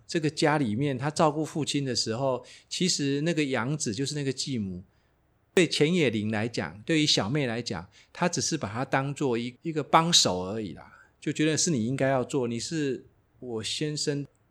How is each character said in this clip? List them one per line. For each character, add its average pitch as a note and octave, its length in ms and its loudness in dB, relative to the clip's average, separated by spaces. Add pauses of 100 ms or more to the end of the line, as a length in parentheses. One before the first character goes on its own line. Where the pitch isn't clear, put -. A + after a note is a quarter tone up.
这 - 120 -4
个 D3+ 120 2
家 D3+ 260 2
里 A#2+ 180 0
面， C#3 220 0
他 C#3 140 -2
照 D#3 200 4
顾 D3+ 140 -2
父 D3 180 -4
亲 C#3+ 220 0
的 B2+ 100 -2
时 A2 220 -2
候， B2+ 260 0 (280)
其 F3+ 180 0
实 C#3+ 320 0
那 E3 140 0
个 D3+ 100 2
养 C3 320 0
子， B2 180 -4
就 C3+ 120 -2
是 C#3+ 80 -6
那 D3 100 -4
个 C3+ 80 0
继 C3 240 -4
母， F#2+ 260 -4 (680)
对 F3 160 6
钱 D3+ 240 4
野 E3 160 4
林 G#2+ 220 0
来 A2 180 -2
讲， G#2 380 -6
对 D#3+ 160 2
于 D3+ 40 4
小 B2 220 2
妹 C#3+ 180 0
来 A#2 140 -4
讲， F#2 260 -8 (260)
她 F3+ 160 -2
只 F3 120 -2
是 E3 160 -2
把 A2+ 160 -6
她 A#2+ 120 -4
当 C#3 300 0
作 C3 220 0
一， A#2+ 240 -4
一 E3 120 -8
个 D3+ 100 -2
帮 E3 280 4
手 F#2 340 4
而 G#2 160 -4
已 F#2+ 120 -6
啦， - 180 -18 (300)
就 D#3 100 -4
觉 D3+ 140 0
得 D#3 120 2
是 F3+ 140 2
你 A#2+ 140 2
应 B2+ 100 0
该 C3+ 140 0
要 C3 160 2
做， B2 240 -2
你 A#2 100 -4
是 C#3 460 -4 (360)
我 A#2 220 -6
先 D3+ 320 -4
生 C#3+ 320 -4 (240)